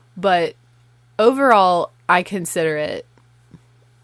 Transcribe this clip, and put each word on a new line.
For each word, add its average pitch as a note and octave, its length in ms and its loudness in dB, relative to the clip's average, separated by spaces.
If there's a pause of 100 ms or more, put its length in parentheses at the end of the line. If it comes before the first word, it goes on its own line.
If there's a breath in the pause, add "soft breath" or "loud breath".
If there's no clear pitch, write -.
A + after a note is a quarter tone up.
(180 soft breath)
But F3 380 -2 (640)
overall, G#3+ 760 2 (180)
I F3+ 120 2
consider E3+ 540 -6
it - 300 -8 (1000)